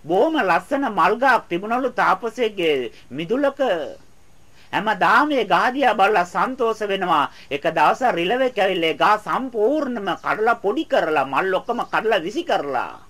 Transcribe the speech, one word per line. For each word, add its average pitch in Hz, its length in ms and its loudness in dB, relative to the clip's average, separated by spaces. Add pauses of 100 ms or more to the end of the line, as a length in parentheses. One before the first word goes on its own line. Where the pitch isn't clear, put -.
බොහොම 220 360 2
ලස්සන 202 500 0
මල් 196 300 2
ගහක් 254 320 2
තිබුණලු 233 440 -4
තාපසයෙක්ගේ 185 960 0 (180)
මිදුලක. 240 520 -2 (1080)
හැමදාම 208 600 2
මේ 269 160 0
ගහ 185 280 2
දිහා 247 260 2
බලලා 196 260 4
සන්තෝෂ 220 640 -2
වෙනවා. 180 420 0 (180)
එක 143 200 -6
දවසක් 165 460 2
රිලෙවෙක් 175 440 0
ඇවිල්ලා 180 320 0
ඒ 151 120 -4
ගහ 208 180 4
සම්පූර්ණයෙන්ම 240 960 -2
කඩලා 214 460 0
පොඩි 247 220 -2
කරලා, 156 420 0
මල් 160 280 -2
ඔක්කොම 226 300 -4
කඩලා 196 400 0
විසි 226 200 -6
කරලා. 135 500 -2 (160)